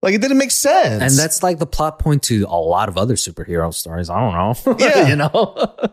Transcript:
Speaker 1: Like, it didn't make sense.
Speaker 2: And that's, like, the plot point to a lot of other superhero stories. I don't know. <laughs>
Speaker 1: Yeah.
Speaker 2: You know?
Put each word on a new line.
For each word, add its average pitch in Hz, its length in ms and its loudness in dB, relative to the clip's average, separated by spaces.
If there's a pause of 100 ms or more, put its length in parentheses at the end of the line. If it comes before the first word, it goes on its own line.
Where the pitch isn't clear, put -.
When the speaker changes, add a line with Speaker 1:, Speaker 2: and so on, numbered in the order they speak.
Speaker 1:
Like, 190 100 2
it 214 80 2
didn't 269 160 2
make 269 140 2
sense. 277 520 2
Speaker 2:
And 131 100 2
that's, 151 300 0
like, 180 160 0
the 160 80 -2
plot 156 320 -4
point 147 260 0
to 107 200 0
a 85 160 -2
lot 90 300 0
of 90 80 -6
other 110 160 0
superhero 82 580 -4
stories. 85 380 -8
I 90 100 -2
don't 113 140 0
know. 113 420 0
<laughs> 262 100 2
Speaker 1:
Yeah. 233 220 4
Speaker 2:
You 147 80 2
know? 190 580 -2 (180)